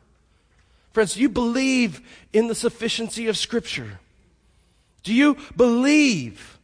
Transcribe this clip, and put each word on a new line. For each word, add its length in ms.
Friends, 200
do 80
you 80
believe 720
in 140
the 80
sufficiency 720
of 100
Scripture? 640
Do 100
you 240
believe 1080